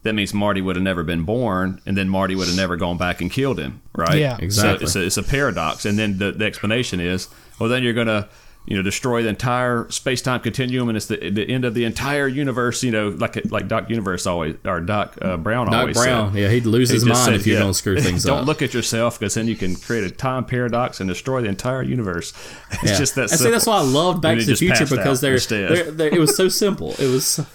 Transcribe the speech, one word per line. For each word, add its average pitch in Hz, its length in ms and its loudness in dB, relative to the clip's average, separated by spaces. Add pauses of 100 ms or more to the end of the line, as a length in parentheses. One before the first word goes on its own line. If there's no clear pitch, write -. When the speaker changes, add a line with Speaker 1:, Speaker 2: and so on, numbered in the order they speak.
Speaker 1:
that 110 100 0
means 101 200 0
Marty 101 280 0
would 92 140 0
have 90 80 0
never 90 200 0
been 85 200 -2
born, 95 600 -2
and 101 120 -2
then 95 120 0
Marty 95 260 0
would 92 120 0
have 90 100 0
never 92 180 0
gone 87 220 -2
back 87 240 -2
and 87 100 -2
killed 131 280 -2
him, 69 220 -8 (140)
right? 82 240 2
Speaker 2:
Yeah. 135 200 0
Speaker 3:
Exactly. 101 480 0
Speaker 1:
So 98 140 0
it's 92 160 0
a, 104 40 -2
it's 95 60 -4
a - 40 0
paradox. 104 540 0
And 104 120 2
then 104 200 0
the, 98 140 0
the 107 140 -2
explanation 104 540 -2
is, 90 300 -2 (300)
well, 113 100 0
then 127 120 2
you're 120 120 0
gonna, 110 340 0 (400)
you 107 80 -2
know, 95 80 2
destroy 117 400 0
the 113 60 0
entire 123 600 -2
space-time 127 520 -2
continuum, 123 480 -2
and 110 80 0
it's 101 80 -4
the, 95 240 -4
the 101 180 0
end 127 180 0
of 117 100 -2
the 120 100 0
entire 139 420 -2
universe, 127 560 -2
you 127 80 0
know, 107 180 0
like, 104 300 -4 (120)
like 98 160 -4
Doc 101 220 -2
Universe 95 380 -2
always, 85 280 -2 (100)
or 90 160 -2
Doc, 101 400 -2
uh, 92 160 -2
Brown 107 300 -2
Speaker 3:
Doc 110 80 2
Speaker 1:
always 120 200 0
Speaker 3:
Brown, 117 380 2
Speaker 1:
said. 101 80 0
Speaker 3:
yeah, 101 80 2
he'd 120 160 2
lose 120 240 4
Speaker 1:
He 131 60 4
Speaker 3:
his 113 100 4
Speaker 1:
just 113 80 4
Speaker 3:
mind 123 120 4
Speaker 1:
said, 120 100 4
Speaker 3:
if 104 120 2
you 110 60 4
Speaker 1:
yeah, 110 60 4
Speaker 3:
don't 98 160 2
screw 101 240 0
Speaker 1:
<laughs> - 20 2
Speaker 3:
things 90 240 2
Speaker 1:
"Don't 139 140 2
Speaker 3:
up. 131 80 -2
Speaker 1:
look 151 160 0
at 123 100 -2
yourself, 117 460 0
'cause 101 160 -2
then 113 120 0
you 113 80 0
can 92 200 -2
create 117 280 -4
a 92 80 -2
time 131 340 -4
paradox 123 540 -2
and 95 80 -2
destroy 127 340 -2
the 113 60 0
entire 127 360 -2
universe." 110 500 -2 (240)
<laughs> - 140 -18 (120)
It's 110 80 2
Speaker 3:
Yeah. 98 60 2
Speaker 1:
just - 180 0
that 120 160 0
Speaker 3:
And 165 80 2
see, 233 100 4
that's 226 140 4
Speaker 1:
simple. 226 100 2 (100)
Speaker 3:
why 139 40 2
I 131 60 2 (100)
loved 180 180 0
Back 156 120 2
Speaker 1:
And 117 80 2
Speaker 3:
to - 20 0
Speaker 1:
it - 40 0
Speaker 3:
the 139 40 4
Speaker 1:
just - 80 4
Speaker 3:
Future, 156 200 4
Speaker 1:
passed 139 140 2
out 156 40 2
Speaker 3:
because 135 240 2
they're, 139 140 4
Speaker 1:
instead. 104 360 0
Speaker 3:
they're, 165 200 2
they're, 156 240 0
it 170 40 4
was 151 160 4
so 185 140 4
simple. - 500 0
It 139 80 2
was, 127 320 0 (160)